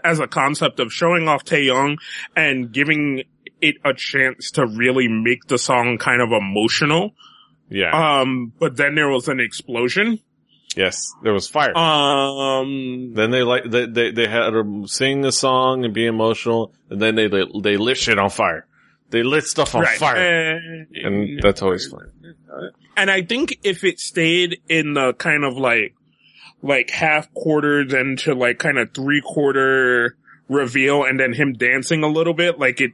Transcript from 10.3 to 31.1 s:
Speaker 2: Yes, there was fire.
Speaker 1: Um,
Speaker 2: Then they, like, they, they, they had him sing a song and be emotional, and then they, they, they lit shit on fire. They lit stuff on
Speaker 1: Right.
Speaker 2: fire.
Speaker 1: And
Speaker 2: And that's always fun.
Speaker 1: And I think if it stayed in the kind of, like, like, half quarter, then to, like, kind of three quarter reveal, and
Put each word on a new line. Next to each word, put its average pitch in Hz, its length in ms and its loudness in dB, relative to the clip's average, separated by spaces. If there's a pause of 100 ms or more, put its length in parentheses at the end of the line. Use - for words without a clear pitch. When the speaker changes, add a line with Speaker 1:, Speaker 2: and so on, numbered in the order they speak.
Speaker 2:
Yes, - 360 -2 (100)
there 107 120 2
was 95 140 -2
fire. 143 280 0
Speaker 1:
Um, 135 1400 0
Speaker 2:
Then 110 160 0
they, 127 120 2
like, 123 280 0
they, 120 160 0
they, 117 240 0
they 117 160 0
had 113 280 0
him 104 320 -2
sing 135 380 -2
a 131 80 0
song 131 520 2
and 113 80 -2
be 117 140 0
emotional, 113 680 0 (160)
and 101 120 -6
then 110 140 2
they, 110 140 4
they, 98 140 2 (200)
they 101 140 2
lit 113 220 0
shit - 200 2
on 196 120 4
fire. 87 360 -2 (440)
They 117 120 2
lit 143 220 0
stuff - 300 -2
on 113 80 2
Speaker 1:
Right. 113 160 2
Speaker 2:
fire. 160 580 0
Speaker 1:
And 165 300 -14 (100)
Speaker 2:
And 104 460 -4
that's 98 180 2
always 92 280 -2
fun. - 220 -20 (840)
Speaker 1:
And 196 140 2
I 190 120 2
think 240 400 -4
if 196 220 -2
it 175 160 -2
stayed 175 680 0
in 156 260 0
the 135 180 2
kind 151 320 -2
of, 131 140 -4
like, 120 360 0 (680)
like, 135 260 0
half 156 460 0
quarter, 147 520 0
then 131 340 -2
to, 151 140 0
like, 120 240 0
kind 143 200 0
of 113 160 -2
three 139 280 0
quarter 131 960 2 (320)
reveal, 135 560 2
and 131 140 0